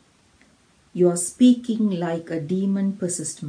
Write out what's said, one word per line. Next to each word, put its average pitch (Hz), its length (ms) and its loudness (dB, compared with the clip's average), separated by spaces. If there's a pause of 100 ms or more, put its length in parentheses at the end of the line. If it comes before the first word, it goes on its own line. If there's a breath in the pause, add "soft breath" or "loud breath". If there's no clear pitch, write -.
(1000)
You 175 140 6
are 175 180 -4
speaking 233 580 2 (140)
like 165 260 -6
a 160 240 -6
demon-possessed 190 960 -4